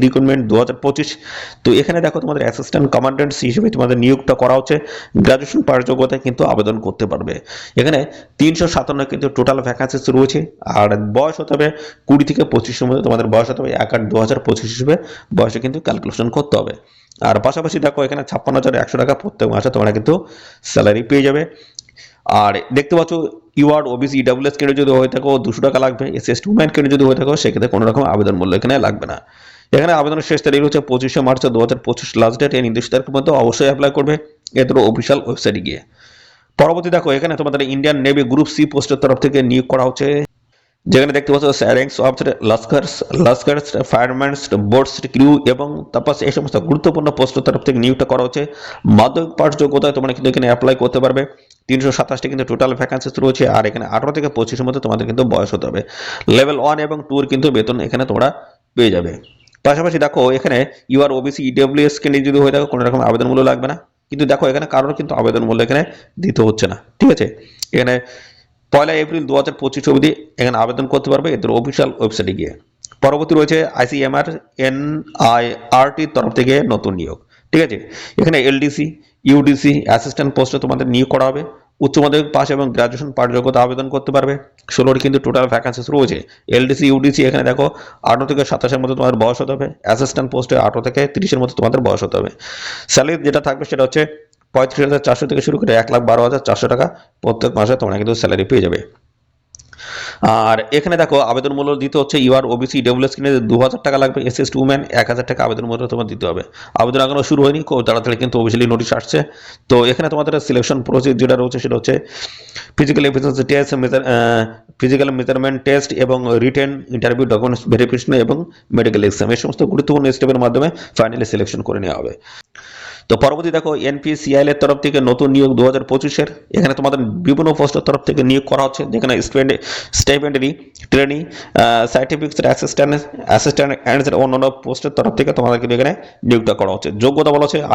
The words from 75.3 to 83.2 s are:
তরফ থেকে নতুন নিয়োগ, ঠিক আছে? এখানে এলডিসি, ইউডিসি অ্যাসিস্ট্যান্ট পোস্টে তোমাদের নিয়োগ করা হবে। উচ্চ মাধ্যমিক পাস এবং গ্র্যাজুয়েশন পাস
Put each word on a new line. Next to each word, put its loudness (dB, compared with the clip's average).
তরফ 0
থেকে 2
নতুন -2
নিয়োগ, -10
ঠিক 4
আছে? -8
এখানে 2
এলডিসি, 0
ইউডিসি 4
অ্যাসিস্ট্যান্ট 0
পোস্টে 0
তোমাদের -2
নিয়োগ 2
করা 2
হবে। -6
উচ্চ -2
মাধ্যমিক 2
পাস 2
এবং 0
গ্র্যাজুয়েশন -2
পাস 0